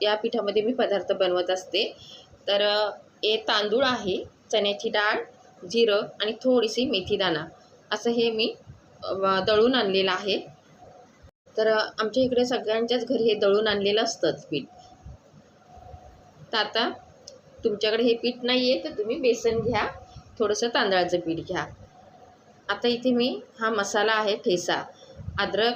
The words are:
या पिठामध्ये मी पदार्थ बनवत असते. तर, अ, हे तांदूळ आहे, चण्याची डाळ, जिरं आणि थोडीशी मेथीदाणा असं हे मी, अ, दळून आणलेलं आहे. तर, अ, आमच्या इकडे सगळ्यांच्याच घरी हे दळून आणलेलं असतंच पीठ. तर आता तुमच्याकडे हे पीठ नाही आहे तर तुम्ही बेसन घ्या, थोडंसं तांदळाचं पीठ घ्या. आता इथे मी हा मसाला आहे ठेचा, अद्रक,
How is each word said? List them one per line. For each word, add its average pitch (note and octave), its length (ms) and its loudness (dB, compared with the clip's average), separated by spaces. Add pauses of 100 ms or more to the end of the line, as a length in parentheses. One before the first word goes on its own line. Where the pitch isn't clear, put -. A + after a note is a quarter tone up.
या G#3 140 2
पिठामध्ये G#3+ 460 0
मी A3 120 0
पदार्थ G3+ 380 0
बनवत F3+ 380 0
असते. F#3 460 -2 (520)
तर, G3+ 140 2
अ, G#3 360 2
हे - 400 -2 (100)
तांदूळ G#3+ 360 2
आहे, A3+ 400 0 (280)
चण्याची G3+ 380 0
डाळ, G#3+ 340 0 (480)
जिरं G#3+ 300 4 (200)
आणि G#3+ 120 -2
थोडीशी A#3+ 520 2
मेथीदाणा F#3+ 600 0 (460)
असं G#3+ 180 -2
हे A#3 220 2
मी, A3 240 -2 (480)
अ, F#3+ 360 0
दळून G#3+ 360 4
आणलेलं F#3+ 360 2
आहे. F#3+ 260 -2 (1200)
तर, A3 100 2
अ, A3 220 2 (100)
आमच्या A3 240 0
इकडे B3 220 2
सगळ्यांच्याच A3+ 600 -2
घरी A#3+ 180 0
हे A3+ 100 4
दळून G3+ 340 2
आणलेलं G3+ 360 2
असतंच F3 420 -2
पीठ. C#3+ 180 -6 (1900)
तर A#3 40 0
आता A3+ 320 -2 (720)
तुमच्याकडे G#3+ 400 0
हे A#3+ 100 4
पीठ A#3 300 -4
नाही B3 280 2
आहे D4+ 120 0
तर D4 140 -10
तुम्ही G#3+ 220 -4
बेसन A3+ 400 2
घ्या, A3+ 280 0 (520)
थोडंसं G#3 340 0
तांदळाचं F#3 460 2
पीठ E3 180 -4
घ्या. D#3 280 -4 (1040)
आता - 180 -2
इथे A#3+ 240 2
मी B3 300 0 (180)
हा A3+ 100 0
मसाला G#3+ 420 0
आहे G#3+ 240 2
ठेचा, F3 480 0 (560)
अद्रक, G3+ 360 0